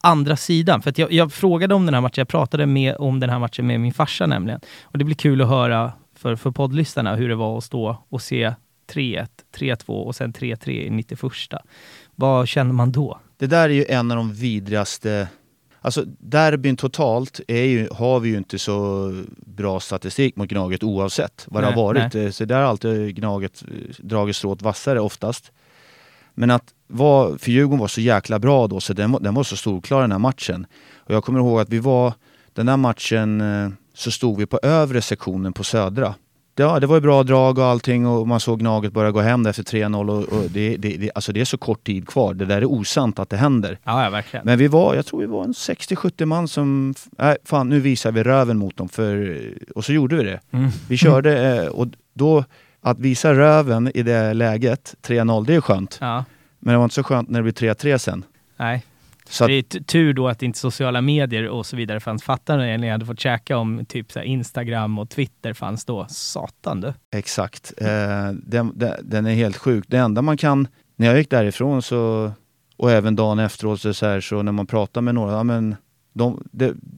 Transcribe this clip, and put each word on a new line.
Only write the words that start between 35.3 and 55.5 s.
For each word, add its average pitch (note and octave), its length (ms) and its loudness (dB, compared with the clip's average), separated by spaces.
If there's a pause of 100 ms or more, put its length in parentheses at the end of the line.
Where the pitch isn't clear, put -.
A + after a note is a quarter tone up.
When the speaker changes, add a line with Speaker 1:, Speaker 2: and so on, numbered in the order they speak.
Speaker 2:
på G2 120 -8
södra. G#2 500 -2 (420)
Ja, D3+ 240 4
det C#3 60 2
var D3+ 80 4
ju D#3+ 60 6
bra C#3 220 6
drag C3 360 4
och C3 60 4
allting, B2 420 2
och A#2 220 2
man A#2+ 120 2
såg A2+ 200 0
Gnaget G#2+ 320 0
börja G#2+ 180 2
gå G#2 100 2
hem A#2 260 2
efter G#2+ 160 -2
tre G#2+ 260 -2
noll, G#2 220 -2
och, G#2 140 0
och G#2 260 -2
det, G#2 260 -2
det, G2+ 200 -4
det, G#2 180 -4
alltså, G#2 180 -6
det G#2 80 -2
är B2+ 40 0
så C3+ 140 -4
kort - 260 -4
tid F#2+ 240 -6
kvar. G2+ 260 0
Det F#2+ 100 -4
där G2 120 0
är B2+ 160 2
osant A#2 460 0
att G2 120 -6
det G2+ 60 -4
händer. A2 480 2
Speaker 1:
Ja, A#2 200 0
ja, G2+ 60 0
verkligen. G#2 360 -6
Speaker 2:
Men A#2+ 120 4
vi C#3+ 100 6
var, D#3 260 4
jag C#3+ 120 -2
tror - 140 -6
vi G#3 60 -2
var G#3+ 180 -4
en A#3+ 100 -4
sextio, - 420 -6
sjuttio E3+ 300 -2
man D#3+ 220 -2
som, C#3 460 0 (240)
nej, D3 260 4
fan, C3+ 240 0
nu C#3+ 120 4
visar B2+ 320 0
vi A2 100 2
röven A#2+ 360 4
mot G2 180 -4
dem, F2+ 120 -6
för, G2+ 520 -4 (340)
och A2 100 -8
så C#3+ 80 -2
gjorde D3 240 2
vi C#3 80 2
det. F#2+ 160 -6 (100)
Speaker 1:
Mm. C3 200 0 (180)
Speaker 2:
Vi B2+ 80 0
körde, C3+ 640 4
eh, D#2+ 40 -2
och A#2 200 -2 (280)
då, C#3+ 300 4 (360)
att B2 180 -2
visa C3 360 2
röven C3+ 600 6
i A#2+ 80 -2
det A2+ 320 2
läget, A#2 680 0
tre A#2 220 0
noll, A2+ 200 2
det D3+ 100 2